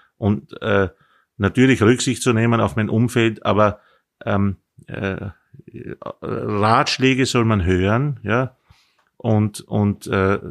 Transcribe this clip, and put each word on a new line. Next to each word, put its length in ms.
und, 460
äh, 260
natürlich 460
Rücksicht 400
zu 100
nehmen 280
auf 140
mein 140
Umfeld, 580
aber, 340
ähm, 320
äh, 440
Ratschläge 1040
soll 180
man 200
hören, 580
ja, 340
und, 460
und, 440
äh, 320